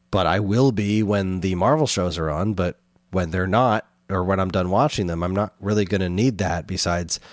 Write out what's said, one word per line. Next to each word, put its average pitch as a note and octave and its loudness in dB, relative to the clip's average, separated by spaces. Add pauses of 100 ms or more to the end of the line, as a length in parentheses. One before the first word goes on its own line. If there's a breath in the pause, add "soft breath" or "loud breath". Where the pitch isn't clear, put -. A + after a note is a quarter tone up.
(100)
But F#2+ 2
I F2+ 2
will A#2 2
be G#2 0
when F#2+ 0
the F#2 0
Marvel B2+ 2
shows F2+ -2
are D#2+ -2
on, F2 -2
but F2+ -2 (340)
when F2+ -2
they're F#2 0
not, A2 2 (240)
or F#2 0
when F#2+ 2
I'm F#2 0
done F2+ 0
watching A2 0
them, E2+ -2
I'm F2+ -2
not G2+ -2
really G#2 0
gonna F#2 -2
need G#2 0
that F2 -2
besides F2 -4 (120 loud breath)